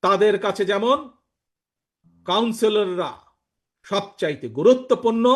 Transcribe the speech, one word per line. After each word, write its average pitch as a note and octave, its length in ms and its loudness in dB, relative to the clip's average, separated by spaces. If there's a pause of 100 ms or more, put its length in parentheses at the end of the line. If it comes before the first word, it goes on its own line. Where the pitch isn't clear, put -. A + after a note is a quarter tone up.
তাদের G3 320 2 (100)
কাছে G3+ 260 -2
যেমন A3+ 260 0 (1300)
কাউন্সিলররা G#3 840 -2 (760)
সবচাইতে E3+ 600 -6 (120)
গুরুত্বপূর্ণ A#3 680 2 (100)